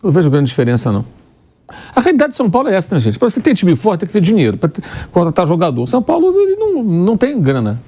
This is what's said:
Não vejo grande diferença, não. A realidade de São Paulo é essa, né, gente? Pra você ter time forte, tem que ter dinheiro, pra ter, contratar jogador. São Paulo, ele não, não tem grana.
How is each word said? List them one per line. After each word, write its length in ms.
Não 80
vejo 200
grande 180
diferença, 440
não. 120
A 80
realidade 300
de 60
São 120
Paulo 200
é 60
essa, 200
né, 60
gente? 180
Pra 100
você 120
ter 120
time 220
forte, 260
tem 60
que 60
ter 80
dinheiro, 360
pra 120
ter, 120
contratar 360
jogador. 400
São 140
Paulo, 320
ele 220
não, 280
não 340
tem 240
grana. 460